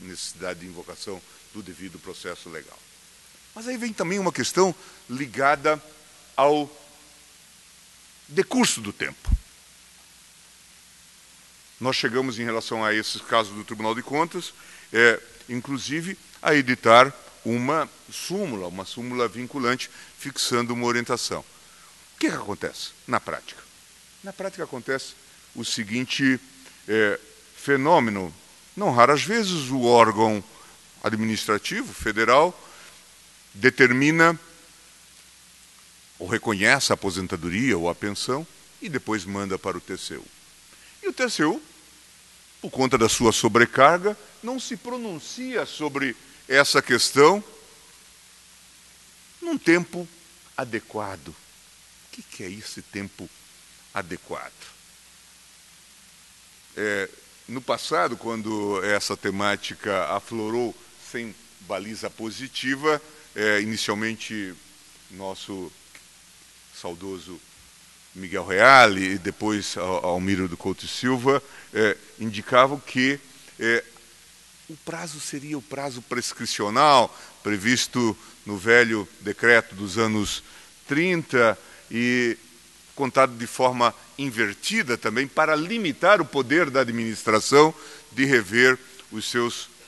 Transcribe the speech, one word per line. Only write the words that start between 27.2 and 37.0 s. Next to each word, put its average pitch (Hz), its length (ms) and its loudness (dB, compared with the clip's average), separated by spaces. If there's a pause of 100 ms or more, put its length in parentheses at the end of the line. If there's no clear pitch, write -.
fenômeno. 131 800 0 (420)
Não 190 160 -2
raras 127 300 6
vezes 180 480 -2
o 131 140 -2
órgão 110 600 6 (600)
administrativo 110 920 -2
federal 117 640 2 (960)
determina 139 840 4 (1800)
ou 90 100 -12
reconhece 110 640 2
a 98 40 2
aposentadoria 92 800 -4